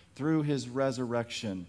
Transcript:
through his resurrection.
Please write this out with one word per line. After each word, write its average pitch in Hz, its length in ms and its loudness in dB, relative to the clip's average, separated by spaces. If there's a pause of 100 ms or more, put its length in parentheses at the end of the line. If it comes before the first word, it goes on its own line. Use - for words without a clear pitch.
(160)
through 156 280 2
his 139 260 0
resurrection. 120 1000 -2